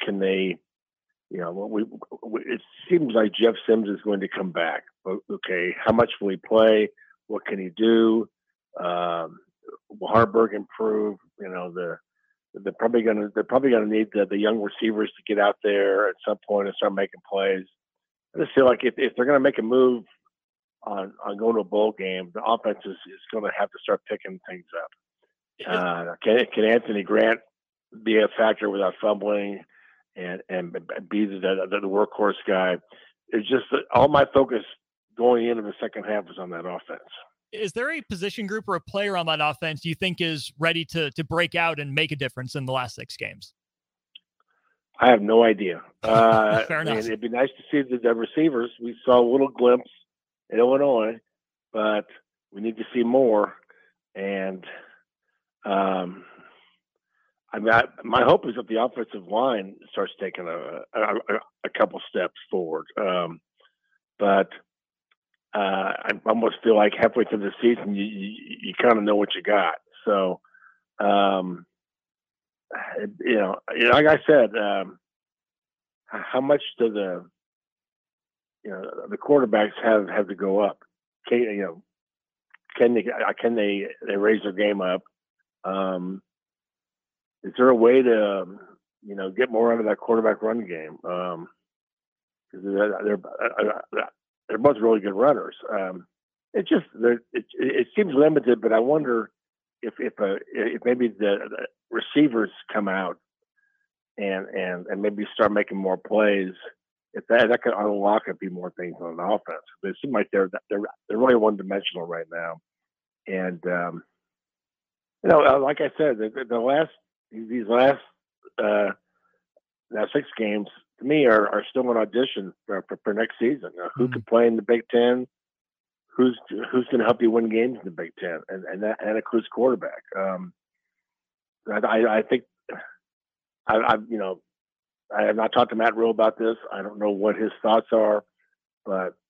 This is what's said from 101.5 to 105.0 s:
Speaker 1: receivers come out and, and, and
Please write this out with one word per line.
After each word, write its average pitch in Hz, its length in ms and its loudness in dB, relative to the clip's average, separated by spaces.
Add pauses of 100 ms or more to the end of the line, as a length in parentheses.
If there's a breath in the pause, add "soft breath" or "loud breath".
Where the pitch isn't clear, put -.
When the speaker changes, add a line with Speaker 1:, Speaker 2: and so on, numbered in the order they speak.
Speaker 1:
receivers 117 600 0 (200)
come 104 160 -4
out 95 300 -4 (1000)
and, 98 300 -4
and, 92 380 -6
and 101 140 -8